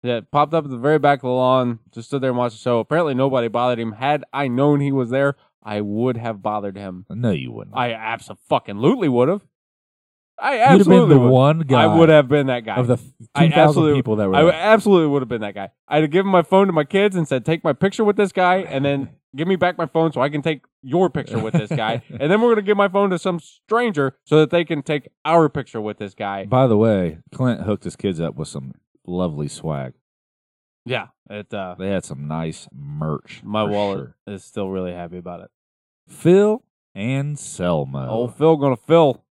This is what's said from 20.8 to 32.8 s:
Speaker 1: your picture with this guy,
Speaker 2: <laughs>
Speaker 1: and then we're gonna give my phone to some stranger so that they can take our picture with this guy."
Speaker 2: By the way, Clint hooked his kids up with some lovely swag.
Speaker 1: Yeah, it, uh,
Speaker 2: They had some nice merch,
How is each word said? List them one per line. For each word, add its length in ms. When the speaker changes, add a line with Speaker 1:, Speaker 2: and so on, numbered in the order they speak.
Speaker 1:
your 280
picture 300
with 160
this 140
guy, 360
Speaker 2:
<laughs> 40
Speaker 1:
and 220
then 80
we're 120
gonna 100
give 160
my 100
phone 220
to 100
some 220
stranger 840
so 160
that 100
they 140
can 180
take 280
our 240
picture 320
with 160
this 160
guy." 320
Speaker 2:
By 220
the 100
way, 400
Clint 300
hooked 200
his 140
kids 240
up 140
with 120
some 240
lovely 440
swag. 420
Speaker 1:
Yeah, 220
it, 240
uh, 240
Speaker 2:
They 120
had 160
some 220
nice 460
merch, 720